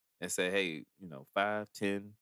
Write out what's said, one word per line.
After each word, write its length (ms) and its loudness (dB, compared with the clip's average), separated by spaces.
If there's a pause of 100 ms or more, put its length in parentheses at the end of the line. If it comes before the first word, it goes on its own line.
(200)
and 120 -4
say, 180 2
"Hey, 360 2 (120)
you 100 -14
know, 260 -14
five, 380 0
ten, 500 -2